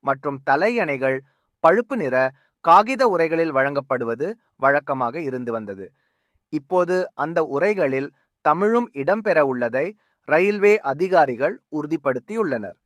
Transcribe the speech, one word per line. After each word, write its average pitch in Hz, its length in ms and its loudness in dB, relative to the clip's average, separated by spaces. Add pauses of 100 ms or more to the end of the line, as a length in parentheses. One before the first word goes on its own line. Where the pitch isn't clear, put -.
மற்றும் 139 400 -4
தலையணைகள் 143 720 0 (460)
பழுப்பு 220 320 4
நிற 135 200 -2 (480)
காகித 214 440 4
உரைகளில் 165 440 0
வழங்கப்படுவது 135 720 -2 (300)
வழக்கமாக 135 640 0
இருந்து 127 320 -6
வந்தது. 101 340 -8 (640)
இப்போது 175 440 -2 (180)
அந்த 165 300 -4
உரைகளில் 143 640 -2 (360)
தமிழும் 208 480 2
இடம்பெற 175 480 0
உள்ளதை 127 460 0 (420)
ரயில்வே 196 500 2
அதிகாரிகள் 147 760 0 (180)
உறுதிப்படுத்தியுள்ளனர். 147 1120 -4